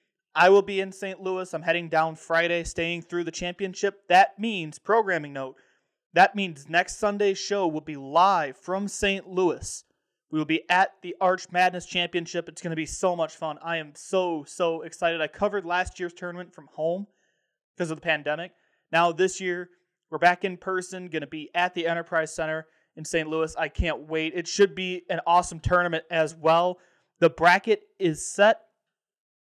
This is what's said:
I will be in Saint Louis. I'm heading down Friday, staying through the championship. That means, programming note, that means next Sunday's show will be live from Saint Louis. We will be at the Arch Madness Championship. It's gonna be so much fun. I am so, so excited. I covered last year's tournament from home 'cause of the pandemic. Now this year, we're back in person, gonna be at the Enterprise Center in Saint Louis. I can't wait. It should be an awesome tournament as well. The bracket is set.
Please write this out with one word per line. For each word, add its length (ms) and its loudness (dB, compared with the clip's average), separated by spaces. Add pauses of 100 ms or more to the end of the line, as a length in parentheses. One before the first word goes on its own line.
(320)
I 160 6
will 140 8
be 160 -4
in 140 -4
Saint 280 -10
Louis. 320 -6
I'm 100 -8
heading 260 -2
down 260 0
Friday, 480 0
staying 400 -4
through 220 -6
the 80 -6
championship. 720 -6
That 320 6
means, 400 -6
programming 540 0
note, 240 -10 (560)
that 240 6
means 320 -6
next 320 -2
Sunday's 360 0
show 300 -2
will 140 -2
be 160 -12
live 600 2
from 300 -4
Saint 420 -4
Louis. 540 -2 (480)
We 80 -2
will 80 -2
be 240 -2
at 220 4 (100)
the 180 -12
Arch 300 0
Madness 340 0
Championship. 640 -4
It's 140 -18
gonna 140 -6
be 100 -6
so 300 -2
much 180 -4
fun. 260 -8
I 180 -6
am 180 -10
so, 500 -2
so 360 -4
excited. 380 -4
I 60 0
covered 380 -4
last 340 -4
year's 160 -8
tournament 400 -14
from 200 -20
home 340 -4 (680)
'cause 140 -6
of 60 -6
the 60 -20
pandemic. 500 -4 (400)
Now 180 4
this 300 0
year, 300 -6 (400)
we're 80 -8
back 260 2
in 140 -6
person, 500 -8
gonna 180 -8
be 300 -12
at 180 0
the 140 -4
Enterprise 440 -2
Center 360 -6 (260)
in 100 -14
Saint 240 -2
Louis. 300 -2
I 100 -2
can't 340 -4
wait. 340 -4
It 100 -6
should 300 2
be 340 -6
an 160 -2
awesome 320 2
tournament 500 0
as 280 0
well. 420 2 (400)
The 120 6
bracket 520 4 (160)
is 260 0
set. 360 4 (840)